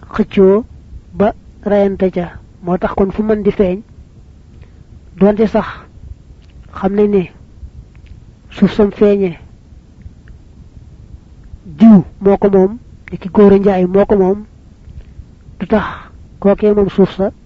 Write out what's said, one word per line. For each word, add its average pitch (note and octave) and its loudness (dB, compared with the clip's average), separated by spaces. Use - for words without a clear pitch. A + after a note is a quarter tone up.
xëccoo G3 2
ba G3 -2
rayante G3 0
ca. F3 -8
Moo F3 -4
tax - -6
kon G3 -2
fu G#3+ -6
mën G#3+ -2
di G3 0
feeñ, F#3+ -2
doonte G#3 2
sax G3+ -2
xam F#3+ -6
nañ G#3 2
ne F#3+ -2
suuf - 0
sam G#3 2
feeñee, G3+ 0
diw F3+ 6
moo G3 2
ko G3+ 0
moom, G3 0
ni F3+ -12
ki F#3+ -14
Góora G3 6
Njaay F#3+ 0
moo G3 0
ko G#3+ 0
moom, G3 0
Du F#3 -8
tax G#3 0
kookee G3+ 2
moom G3+ 0
suuf F#3+ 2
sa F#3+ -4